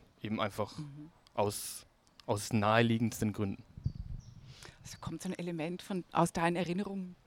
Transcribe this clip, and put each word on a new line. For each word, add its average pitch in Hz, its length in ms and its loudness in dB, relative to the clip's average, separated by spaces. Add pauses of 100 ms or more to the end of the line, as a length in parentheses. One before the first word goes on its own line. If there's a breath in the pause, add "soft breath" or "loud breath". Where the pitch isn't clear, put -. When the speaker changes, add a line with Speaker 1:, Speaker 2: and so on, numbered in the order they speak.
(220)
Speaker 1:
eben 107 200 -2
einfach 101 360 -2
Speaker 2:
Mhm. 147 320 -12 (240)
Speaker 1:
aus, - 520 -2 (400)
aus 104 280 -2
naheliegendsten 110 800 4
Gründen. 98 300 -2 (1200 loud breath)
Speaker 2:
Also - 180 -16
kommt 165 200 -8
so 185 80 -6
ein - 80 -4
Element 175 440 -4
von, 185 220 -4 (100)
aus 170 200 6
deinen 170 220 4
Erinnerungen 185 600 -2 (120)